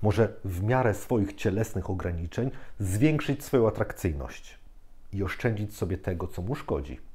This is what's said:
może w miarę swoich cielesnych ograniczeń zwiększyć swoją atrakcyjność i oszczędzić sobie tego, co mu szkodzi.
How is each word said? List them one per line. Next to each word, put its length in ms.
może 320
w 180
miarę 300
swoich 400
cielesnych 560
ograniczeń 640
zwiększyć 640
swoją 240
atrakcyjność 920
i 100
oszczędzić 520
sobie 220
tego, 300
co 140
mu 140
szkodzi. 440